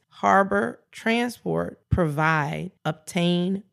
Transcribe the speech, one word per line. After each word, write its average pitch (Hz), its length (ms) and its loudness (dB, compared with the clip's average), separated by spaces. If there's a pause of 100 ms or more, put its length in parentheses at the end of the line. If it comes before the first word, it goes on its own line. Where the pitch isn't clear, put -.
harbor, 202 720 2 (100)
transport, 226 880 -4 (100)
provide, 156 840 0 (120)
obtain, 175 760 -2 (100)